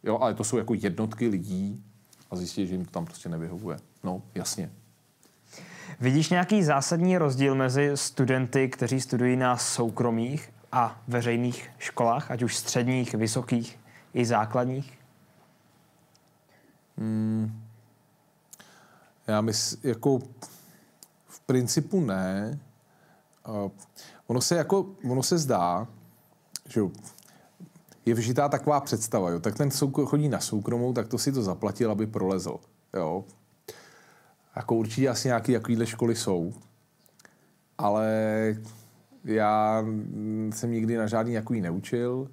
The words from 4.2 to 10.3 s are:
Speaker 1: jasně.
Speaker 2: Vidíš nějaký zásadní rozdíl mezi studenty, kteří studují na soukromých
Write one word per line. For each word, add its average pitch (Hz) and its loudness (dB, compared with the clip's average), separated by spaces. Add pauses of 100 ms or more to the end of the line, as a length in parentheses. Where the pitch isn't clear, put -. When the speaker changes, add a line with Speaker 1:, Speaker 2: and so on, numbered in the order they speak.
Speaker 1:
jasně. - -6 (1300)
Speaker 2:
Vidíš 131 2
nějaký 180 4
zásadní 165 2
rozdíl 139 4
mezi 135 2
studenty, 131 2
kteří 127 -2
studují 127 2
na 127 4
soukromých 120 -2 (180)